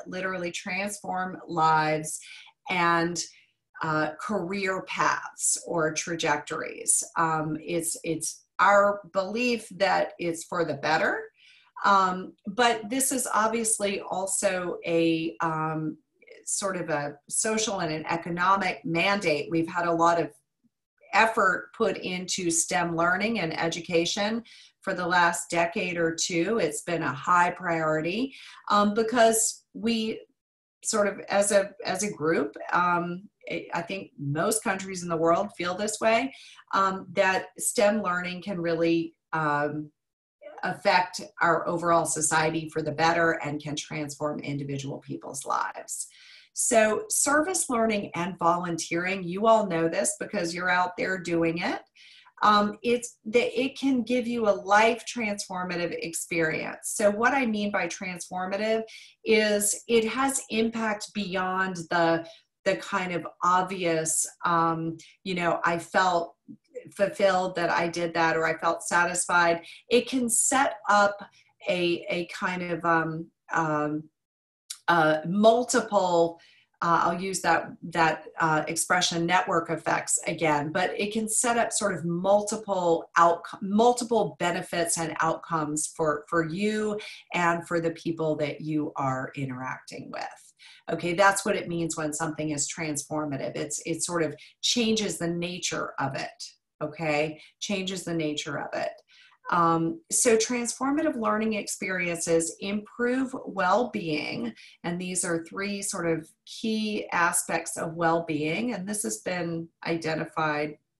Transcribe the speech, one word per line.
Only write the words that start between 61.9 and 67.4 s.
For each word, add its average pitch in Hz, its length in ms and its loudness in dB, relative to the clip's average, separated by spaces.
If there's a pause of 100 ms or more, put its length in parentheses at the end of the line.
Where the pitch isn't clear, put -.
the, 165 360 4 (380)
the 190 120 2
kind 180 360 -4
of 165 140 -4 (180)
obvious, 180 840 2 (200)
um, 165 500 0 (260)
you 185 120 -4
know, 170 300 0
I 170 140 2
felt 175 560 2 (600)
fulfilled 190 640 2